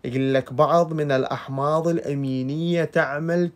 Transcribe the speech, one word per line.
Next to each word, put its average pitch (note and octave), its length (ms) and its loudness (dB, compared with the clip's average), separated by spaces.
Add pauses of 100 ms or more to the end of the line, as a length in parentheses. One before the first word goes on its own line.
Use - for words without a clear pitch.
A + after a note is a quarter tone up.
يقول C3+ 280 0
لك C3 200 0
بعض D#3+ 400 4
من D3+ 180 -2
الأحماض C3+ 760 0
الأمينية D3 960 -2
تعمل E3 720 0